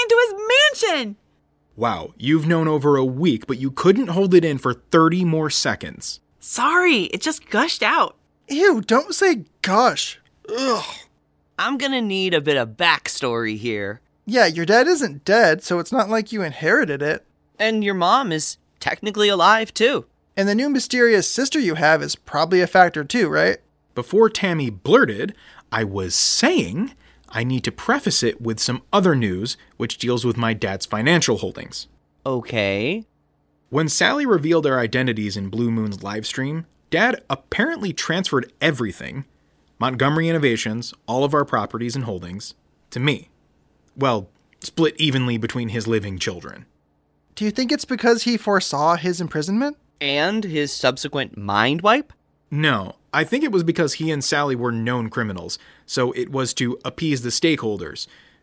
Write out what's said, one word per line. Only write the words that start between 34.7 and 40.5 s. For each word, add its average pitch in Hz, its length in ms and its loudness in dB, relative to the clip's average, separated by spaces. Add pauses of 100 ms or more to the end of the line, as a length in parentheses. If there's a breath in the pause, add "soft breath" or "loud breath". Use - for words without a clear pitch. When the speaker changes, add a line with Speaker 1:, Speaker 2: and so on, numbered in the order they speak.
Speaker 2:
identities 113 580 -2
in 98 120 -6
Blue 113 220 -2
Moon's 107 320 -4
live 104 240 -8
stream, 147 400 -6 (240)
Dad 220 400 0
apparently 214 640 -4
transferred 160 680 -2
everything, 127 640 -4 (540)
Montgomery 135 500 0
Innovations, 120 640 0 (140)